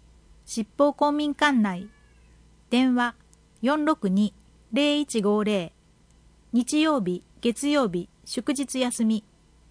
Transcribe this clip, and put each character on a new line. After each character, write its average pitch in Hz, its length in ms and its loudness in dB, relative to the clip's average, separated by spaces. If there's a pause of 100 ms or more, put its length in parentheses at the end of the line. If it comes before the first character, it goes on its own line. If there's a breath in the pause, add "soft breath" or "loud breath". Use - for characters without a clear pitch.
(460)
七 220 200 -8
宝 285 280 0
公 294 180 0
民 294 220 -2
館 285 260 2
内。 196 300 -2 (800)
電 254 260 2
話、 240 200 -2 (460)
四 294 240 0
六 302 240 0
二 196 240 0 (380)
零 294 280 2
一 254 220 -2
五 208 220 0
零。 196 280 -2 (800)
日 254 300 0
曜 302 200 2
日、 180 220 -4 (180)
月 240 280 0
曜 277 200 2
日、 175 200 -6 (160)
祝 - 280 -4
日 269 260 -6
休 240 260 -2
み。 220 180 0 (480)